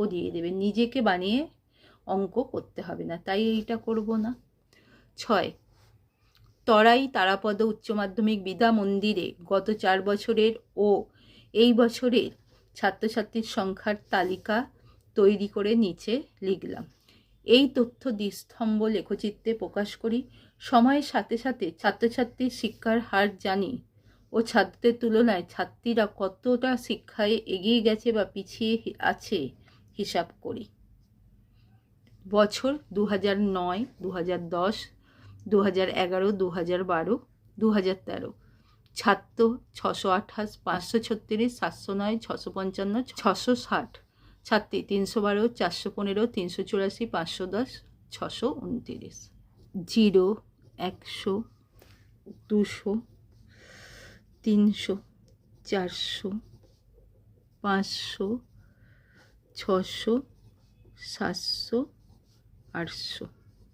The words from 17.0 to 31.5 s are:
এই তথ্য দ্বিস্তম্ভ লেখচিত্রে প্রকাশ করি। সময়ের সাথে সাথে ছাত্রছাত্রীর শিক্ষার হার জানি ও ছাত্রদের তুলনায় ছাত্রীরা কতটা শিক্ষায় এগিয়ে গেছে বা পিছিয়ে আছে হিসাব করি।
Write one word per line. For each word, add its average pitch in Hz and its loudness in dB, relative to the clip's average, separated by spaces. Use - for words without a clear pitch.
এই 262 8
তথ্য 240 -2
দ্বিস্তম্ভ 214 -4
লেখচিত্রে 208 -4
প্রকাশ 208 -4
করি। 226 -2
সময়ের 269 6
সাথে 285 -2
সাথে 254 -4
ছাত্রছাত্রীর 233 -2
শিক্ষার 226 -2
হার 202 2
জানি 190 -2
ও - -2
ছাত্রদের 226 2
তুলনায় 220 4
ছাত্রীরা 220 -2
কতটা 247 0
শিক্ষায় 220 -2
এগিয়ে 208 2
গেছে 214 2
বা 214 0
পিছিয়ে 220 -4
আছে 190 -2
হিসাব 185 -4
করি। - -10